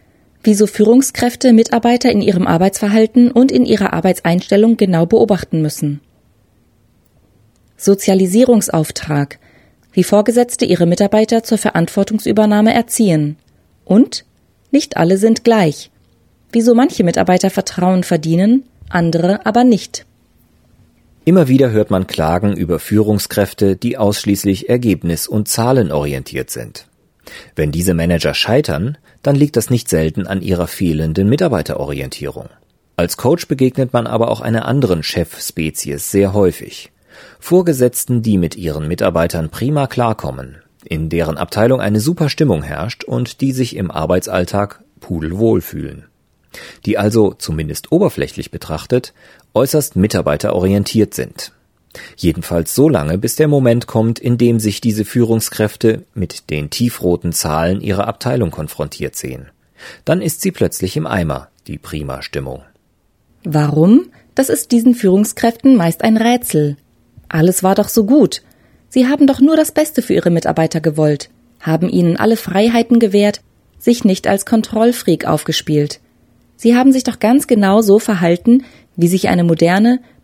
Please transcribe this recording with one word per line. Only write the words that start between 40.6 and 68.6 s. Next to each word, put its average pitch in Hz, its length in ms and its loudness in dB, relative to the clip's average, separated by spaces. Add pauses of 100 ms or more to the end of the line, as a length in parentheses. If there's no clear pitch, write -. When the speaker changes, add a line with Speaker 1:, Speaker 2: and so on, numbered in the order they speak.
Speaker 2:
in 80 240 -6
deren 80 260 -2
Abteilung 113 460 -2
eine 104 180 0
super 151 300 -2
Stimmung 101 340 0
herrscht 76 400 -10
und 123 380 -6
die 135 100 -2
sich 127 240 -4
im 90 160 -6
Arbeitsalltag 92 880 -2 (200)
pudelwohl 92 580 -2
fühlen. 73 460 -12 (800)
Die 104 120 0
also, 104 360 2
zumindest 78 580 -8
oberflächlich - 600 -2
betrachtet, - 640 -6 (400)
äußerst 139 440 0
mitarbeiterorientiert 95 1160 0
sind. - 380 -10 (640)
Jedenfalls 85 600 -4
so 147 140 4
lange, 82 280 0
bis 113 200 -4
der 156 100 2
Moment 127 400 2
kommt, 113 320 -2
in 120 180 0
dem 117 220 2
sich 107 220 -4
diese 107 220 -2
Führungskräfte 113 1000 0 (100)
mit - 380 -8
den 73 180 -4
tiefroten - 640 -2
Zahlen - 480 -2
ihrer 98 260 -4
Abteilung 117 440 -4
konfrontiert 76 640 -10
sehen. 65 320 -12 (580)
Dann 175 160 0
ist 180 200 -6
sie 190 100 -2
plötzlich - 440 -4
im 80 120 -6
Eimer, 76 400 -4 (180)
die 76 140 -12
Prima-Stimmung. 67 800 -10 (800)
Speaker 1:
Warum? 156 680 2 (240)
Das 269 140 0
ist - 240 -2
diesen 240 200 4
Führungskräften 226 840 2
meist 170 280 0
ein 220 140 4
Rätsel. 214 600 0 (520)
Alles 170 340 2
war 190 100 4
doch 208 160 0
so 220 160 2
gut. 254 380 2 (460)